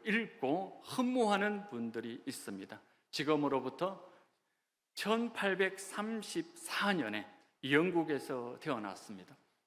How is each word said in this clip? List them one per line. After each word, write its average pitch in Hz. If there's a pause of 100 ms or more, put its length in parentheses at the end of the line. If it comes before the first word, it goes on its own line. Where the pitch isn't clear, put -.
읽고 190
흠모하는 208
분들이 117
있습니다. 104 (300)
지금으로부터 147 (920)
천팔백삼십사 202
년에 107 (380)
영국에서 143
태어났습니다. 104 (300)